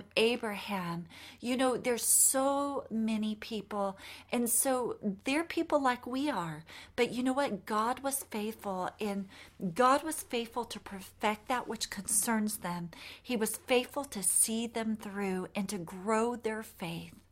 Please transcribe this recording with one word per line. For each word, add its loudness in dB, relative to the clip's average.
Abraham. 2
You 0
know, 4
there's 0
so 4
many 0
people. -4
And 2
so 2
they're 2
people 0
like 0
we 0
are. -4
But 2
you -2
know 2
what? 0
God 0
was -2
faithful, -4
and -2
God 8
was -4
faithful -4
to -10
perfect -4
that -2
which -6
concerns 0
them. -4
He -2
was 0
faithful 0
to -6
see 2
them -2
through -2
and -2
to -4
grow 0
their -4
faith. -10